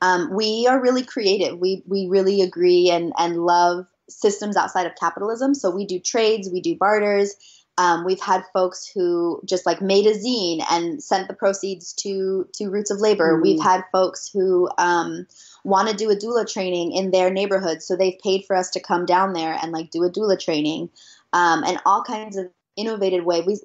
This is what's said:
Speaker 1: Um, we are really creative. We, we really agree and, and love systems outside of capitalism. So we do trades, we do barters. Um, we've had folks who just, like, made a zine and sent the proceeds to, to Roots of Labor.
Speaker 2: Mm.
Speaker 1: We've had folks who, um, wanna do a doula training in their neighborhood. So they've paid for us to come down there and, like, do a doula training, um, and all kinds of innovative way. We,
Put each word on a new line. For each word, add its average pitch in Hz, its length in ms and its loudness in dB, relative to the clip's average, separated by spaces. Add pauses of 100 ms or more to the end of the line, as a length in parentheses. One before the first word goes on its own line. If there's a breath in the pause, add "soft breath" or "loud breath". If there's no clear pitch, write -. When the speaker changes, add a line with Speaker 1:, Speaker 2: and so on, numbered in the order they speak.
Speaker 1:
Um, 175 300 2
we 214 380 0
are 269 100 4
really 254 240 2
creative. 190 540 0
We, 185 300 -2
we 190 200 -2
really 190 340 2
agree 180 500 4
and, 170 260 0
and 170 260 0
love 175 440 2 (200)
systems 208 480 -2
outside 190 300 0
of 170 140 -6
capitalism. 226 560 -2
So 202 160 -2
we 190 160 -6
do 185 120 -6
trades, 220 520 0
we 180 100 -4
do 170 140 -2
barters. 202 600 2 (440 soft breath)
Um, 175 260 2
we've 190 160 0
had 196 220 0 (100)
folks 185 320 -2
who 175 600 -2
just, 185 200 -2
like, 180 160 0
made 196 240 4
a 214 80 6
zine 196 560 -2
and 170 340 -2
sent 190 240 -2
the - 60 -12
proceeds 190 600 -4
to, 190 600 -4
to 208 160 -6
Roots 202 220 -4
of 202 100 -4
Labor. 175 360 4
Speaker 2:
Mm. 165 40 2
Speaker 1:
We've 160 220 2
had 185 280 4
folks 185 400 0
who, 185 460 2
um, 170 480 0 (380 loud breath)
wanna 196 320 2
do 214 160 0
a 208 40 6
doula 220 340 -2
training 180 420 -4
in 190 180 -2
their 185 220 4
neighborhood. 190 500 -2
So 185 160 -4
they've 185 260 0
paid 196 220 -2
for 196 100 -2
us 180 140 0
to 190 100 -6
come 180 280 -2
down 185 260 2
there 160 260 -4
and, 165 120 -6
like, 160 180 -8
do 165 140 -2
a 175 80 0
doula 196 280 0
training, 160 500 -2 (440 loud breath)
um, 170 300 2
and 180 200 -4
all 202 200 2
kinds 214 340 -10
of 185 120 -8 (280)
innovative 196 480 -2
way. 170 160 2
We, 196 240 -2